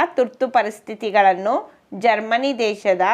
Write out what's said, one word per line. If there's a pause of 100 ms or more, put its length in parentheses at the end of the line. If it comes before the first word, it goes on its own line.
(160)
ತುರ್ತು
ಪರಿಸ್ಥಿತಿಗಳನ್ನು (200)
ಜರ್ಮನಿ
ದೇಶದ (140)